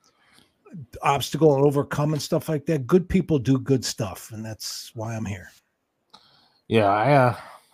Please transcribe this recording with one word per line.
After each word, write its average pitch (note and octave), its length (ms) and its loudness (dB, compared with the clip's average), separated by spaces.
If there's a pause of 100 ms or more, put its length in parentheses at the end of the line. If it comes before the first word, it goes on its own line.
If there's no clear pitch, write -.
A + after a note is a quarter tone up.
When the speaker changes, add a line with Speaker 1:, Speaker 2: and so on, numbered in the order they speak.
(1000)
Speaker 1:
obstacle C#3+ 540 2
and C#3 100 4
overcome D3 480 0
and D3+ 80 -4
stuff - 280 -4
like D3+ 160 -4
that. D3 200 -2
Good F3 240 4
people E3 300 2
do C3 180 2
good B2 280 0
stuff, - 480 -10
and A2 120 -12
that's - 480 -12
why A2+ 220 -8
I'm A2 100 -6
here. G2 240 -10 (1160)
Speaker 2:
Yeah, A2 220 4
I, G#2+ 240 2
uh, B2+ 220 4 (380)